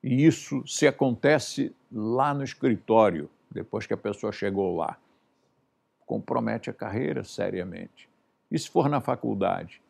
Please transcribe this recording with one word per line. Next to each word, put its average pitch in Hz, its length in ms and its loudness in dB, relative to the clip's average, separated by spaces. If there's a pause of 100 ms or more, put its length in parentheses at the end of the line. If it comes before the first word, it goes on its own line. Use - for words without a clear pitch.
E 131 240 4
isso, 147 400 2
se - 220 2
acontece 135 880 2 (160)
lá 123 420 0
no 143 80 -4
escritório, 110 880 2 (220)
depois - 340 -8
que - 80 -4
a 95 40 -4
pessoa 104 340 -6
chegou 98 460 -2
lá, 80 200 -4 (1080)
compromete 113 640 -4
a - 40 -10
carreira 117 520 -4
seriamente. 92 840 -8 (420)
E 160 80 -2
se - 120 -6
for 143 180 2
na 139 140 2
faculdade? 95 880 -4